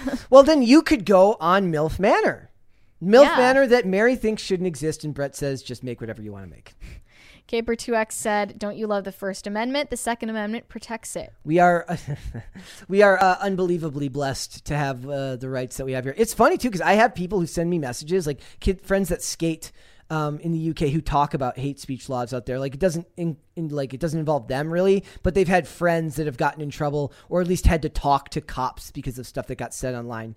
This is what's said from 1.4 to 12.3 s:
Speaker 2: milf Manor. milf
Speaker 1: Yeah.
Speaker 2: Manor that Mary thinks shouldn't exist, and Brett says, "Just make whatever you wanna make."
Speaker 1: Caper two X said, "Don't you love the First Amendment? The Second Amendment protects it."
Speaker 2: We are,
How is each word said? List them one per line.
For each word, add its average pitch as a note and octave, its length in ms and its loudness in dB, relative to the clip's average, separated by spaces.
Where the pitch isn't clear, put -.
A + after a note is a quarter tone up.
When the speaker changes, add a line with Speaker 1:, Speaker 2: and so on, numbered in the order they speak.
Speaker 2:
milf D3+ 260 -2
Manor. B3 520 0
milf G#3+ 220 10
Speaker 1:
Yeah. D4+ 140 6
Speaker 2:
Manor C4 300 6
that A#3+ 180 4
Mary G#3+ 320 2
thinks G#3+ 260 -2
shouldn't F#3 240 -2
exist, D3+ 380 -6
and D3+ 80 -6
Brett C#3 200 -6
says, C#3 300 -6
"Just - 180 -12
make B2 200 -10
whatever A2 200 -10
you G#2+ 120 -12
wanna G2 140 -16
make." - 260 -20
Speaker 1:
Caper A#3 280 -4
two A#3 180 -6
X A3 220 -2
said, G#3 420 -2
"Don't G#3 180 -8
you G#3+ 120 -6
love G3+ 160 -2
the F#3+ 80 -10
First F#3+ 340 -8
Amendment? B3 460 -4
The A#3+ 60 -8
Second A#3 340 -6
Amendment A3 360 -6
protects - 480 -14
it." - 160 -10
Speaker 2:
We D#3 160 2
are, F3 260 4